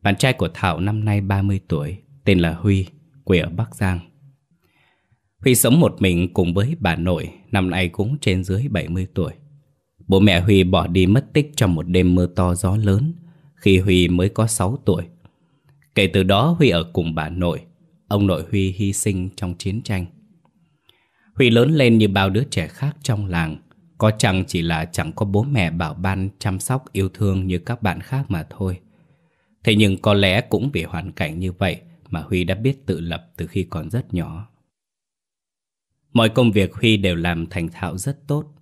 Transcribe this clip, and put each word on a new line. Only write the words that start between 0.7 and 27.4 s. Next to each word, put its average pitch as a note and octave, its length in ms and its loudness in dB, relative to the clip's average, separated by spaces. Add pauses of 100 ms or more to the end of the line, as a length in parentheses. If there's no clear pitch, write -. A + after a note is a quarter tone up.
năm G#2+ 260 -4
nay G#2 160 0
ba G2 200 -2
mươi G2 260 -2
tuổi, D#2 300 -6 (260)
tên F#2+ 160 4
là E2 140 0
Huy, F#2+ 340 0 (360)
quê F2+ 160 2
ở E2 100 -4
Bắc F#2+ 260 -8
Giang. F#2 240 -4 (1400)
Huy B2 160 4
sống B2+ 240 4
một C#3 200 4
mình F2 340 2
cùng F2 200 0
với A2 260 0
bà E2 160 0
nội, E2+ 340 -2 (220)
năm F#2+ 180 0
nay F2+ 200 -2
cũng A2+ 320 -4
trên F#2 220 0
dưới G2 240 -2
bảy G2 220 -4
mươi F2+ 240 -4
tuổi. G2 200 -4 (720)
Bố F#2+ 120 4
mẹ F#2+ 220 6
Huy F#2+ 220 6
bỏ F2+ 240 2
đi F2+ 180 4
mất A2+ 280 2
tích D3 220 0
trong F#2 200 2
một D#2 80 -4
đêm F2+ 320 2
mưa F2+ 120 2
to F2+ 280 0
gió F#2 220 -2
lớn, A2 360 0 (420)
khi F#2+ 240 4
Huy F2+ 280 4
mới F2+ 220 0
có A2 180 0
sáu G#2+ 380 -2
tuổi. F2 180 0 (920)
Kể G2 120 2
từ F#2+ 160 0
đó G#2+ 360 2
Huy C#3+ 100 6
ở E2+ 140 0 (100)
cùng E2 220 -4
bà D#2 140 -6
nội, E2+ 360 -4 (420)
ông G#2 200 0
nội E2 240 0
Huy F#2+ 200 0
hy G2 220 -4
sinh F#2+ 420 -4
trong F2+ 220 -8
chiến G2+ 240 -6
tranh. F#2 240 -6 (1300)
Huy B2+ 140 4
lớn A#2 220 4
lên B2+ 260 4
như G#2+ 100 4
bao G2 220 2
đứa G#2 140 0
trẻ E2+ 240 -4
khác C#3+ 340 -6
trong G#2 240 -2
làng, E2 320 -4 (400)
có G#2+ 140 2
chăng G2 360 0
chỉ F2+ 140 -4
là E2 240 -2
chẳng D#2+ 260 -6
có - 140 -4
bố G2+ 180 0
mẹ A2+ 280 0
bảo E2 220 -6
ban F#2+ 360 -4 (100)
chăm F#2+ 200 -4
sóc B2+ 320 -6
yêu F#2+ 180 -2
thương F#2+ 380 -2